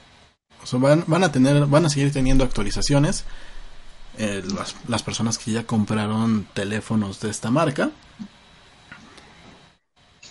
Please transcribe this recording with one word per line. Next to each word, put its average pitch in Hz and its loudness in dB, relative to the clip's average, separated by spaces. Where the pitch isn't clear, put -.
o - -18
sea, 127 -4
van, 147 4
van 170 2
a 170 2
tener, 143 4
van 151 4
a 147 2
seguir 143 0
teniendo 131 6
actualizaciones, 110 2
eh, 101 -6
las, 92 -8
las 110 -4
personas 110 -4
que - -6
ya 113 -4
compraron 110 0
teléfonos 104 -4
de 110 -4
esta 110 -6
marca. 160 0